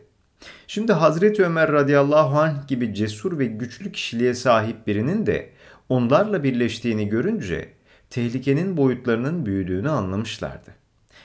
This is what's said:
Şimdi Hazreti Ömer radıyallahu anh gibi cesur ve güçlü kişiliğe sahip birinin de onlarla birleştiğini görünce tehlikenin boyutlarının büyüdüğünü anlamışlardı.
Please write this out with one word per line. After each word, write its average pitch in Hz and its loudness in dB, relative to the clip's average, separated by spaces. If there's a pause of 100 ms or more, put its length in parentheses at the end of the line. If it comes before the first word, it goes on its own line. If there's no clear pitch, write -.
(680)
Şimdi 220 -2
Hazreti 175 4
Ömer 160 2
radıyallahu 143 4
anh 151 0
gibi 120 -2
cesur 110 -4
ve 135 0
güçlü 123 -8
kişiliğe 120 -2
sahip 113 0
birinin 131 -2
de 87 -2 (380)
onlarla 143 2
birleştiğini 117 -2
görünce 117 -4 (340)
tehlikenin 139 -2
boyutlarının 127 0
büyüdüğünü 95 -2
anlamışlardı. 101 -6 (540)